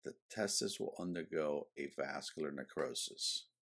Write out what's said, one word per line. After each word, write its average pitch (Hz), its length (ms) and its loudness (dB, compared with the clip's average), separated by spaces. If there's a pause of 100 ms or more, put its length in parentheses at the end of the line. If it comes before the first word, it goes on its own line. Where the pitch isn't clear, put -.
the 69 100 -2 (180)
testis - 480 2
will - 200 -2
undergo 80 680 2 (100)
a 69 180 -2
vascular 69 560 -2
necrosis. - 920 -2 (160)